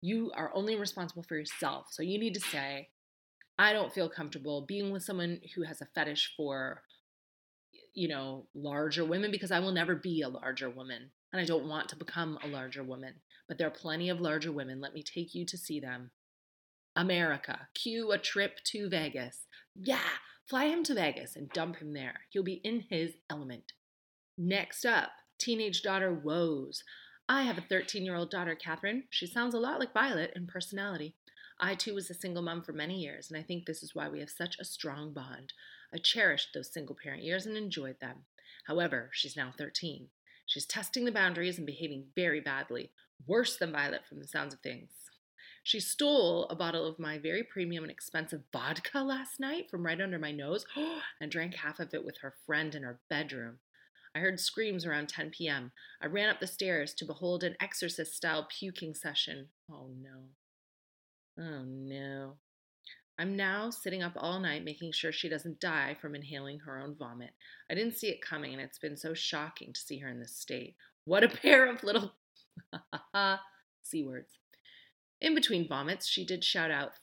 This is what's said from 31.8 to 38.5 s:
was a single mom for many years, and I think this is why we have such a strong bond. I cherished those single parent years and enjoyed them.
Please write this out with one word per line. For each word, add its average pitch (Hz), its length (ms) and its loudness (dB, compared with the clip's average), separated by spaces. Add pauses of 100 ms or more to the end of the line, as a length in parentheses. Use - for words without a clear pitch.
was 185 160 -4
a 175 40 -8
single 175 280 -2
mom 170 200 -2
for 156 120 -8
many 165 260 -2
years, 147 300 -8
and 156 80 -6
I 156 40 -6
think 175 220 -4
this 160 180 -6
is 156 120 -14
why 151 140 -2
we 147 120 -6
have 147 80 -8
such - 300 -6
a 185 60 -8
strong 147 500 -8
bond. 135 400 -12 (380)
I - 40 -8
cherished 196 560 4
those 139 180 -8
single 151 240 -8
parent - 280 -10
years 185 240 -2
and 220 100 -4
enjoyed 165 420 -6
them. 127 280 -12 (400)